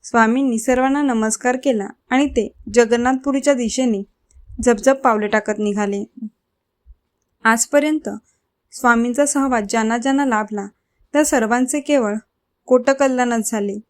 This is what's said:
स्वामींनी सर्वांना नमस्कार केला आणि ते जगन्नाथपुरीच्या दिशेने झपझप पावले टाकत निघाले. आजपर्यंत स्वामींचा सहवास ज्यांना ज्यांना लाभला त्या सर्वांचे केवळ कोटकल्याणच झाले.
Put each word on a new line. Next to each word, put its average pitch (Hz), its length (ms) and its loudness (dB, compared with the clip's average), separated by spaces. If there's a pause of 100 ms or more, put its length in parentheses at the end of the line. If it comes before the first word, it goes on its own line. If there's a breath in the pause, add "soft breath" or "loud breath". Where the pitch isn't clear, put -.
स्वामींनी 233 560 0
सर्वांना 262 440 0
नमस्कार 240 600 -2
केला 220 220 0 (240)
आणि 269 160 2
ते 233 260 -4 (220)
जगन्नाथपुरीच्या 262 800 2
दिशेने 233 480 -2 (640)
झपझप 262 320 4
पावले 220 300 0
टाकत 214 320 -2
निघाले. 202 460 -2 (1400)
आजपर्यंत 294 640 2 (640)
स्वामींचा 240 540 2
सहवास 269 420 0
ज्यांना 233 300 0
ज्यांना 269 260 0
लाभला 214 420 -4 (460)
त्या 294 120 4
सर्वांचे 254 560 0
केवळ 254 340 0 (520)
कोटकल्याणच 247 840 2
झाले. 208 280 -4 (120)